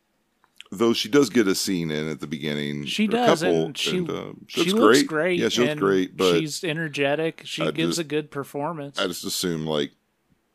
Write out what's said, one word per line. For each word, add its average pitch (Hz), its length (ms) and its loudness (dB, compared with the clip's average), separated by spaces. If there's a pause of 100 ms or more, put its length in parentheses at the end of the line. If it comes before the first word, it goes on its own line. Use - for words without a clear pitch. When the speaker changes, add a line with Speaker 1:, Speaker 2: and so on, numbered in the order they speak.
(720)
Speaker 1:
though 113 220 2
she 113 160 -2
does 135 220 4
get 107 180 4
a 92 60 4
scene 85 360 -2
in 76 180 -4
at 78 120 -8
the 78 60 -10
beginning. 73 600 -6
Speaker 2:
She - 180 -2
Speaker 1:
A 214 40 2
Speaker 2:
does, 208 320 2
Speaker 1:
couple, 165 260 2
Speaker 2:
and 151 120 -10
she, - 200 -2
Speaker 1:
and, 160 120 -4
uh, 92 220 -8 (140)
she - 180 -2
Speaker 2:
she 175 60 2
Speaker 1:
looks 214 100 2
Speaker 2:
looks 120 180 8
Speaker 1:
great. 143 100 4
Speaker 2:
great, 170 320 -2
Speaker 1:
Yeah, 113 80 2
she 110 140 0
looks 139 100 2
Speaker 2:
and 151 80 -8
Speaker 1:
great, 95 360 2
but 90 220 4
Speaker 2:
she's - 260 -4
energetic. 151 800 -4
She - 180 -8
Speaker 1:
I 160 100 0
Speaker 2:
gives 165 240 -2
Speaker 1:
just, 170 40 -2
Speaker 2:
a 165 40 -6
good 147 260 -4
performance. 143 680 -8
Speaker 1:
I 98 80 0
just 87 180 -8
assume, 85 420 -4
like, 76 260 -2 (640)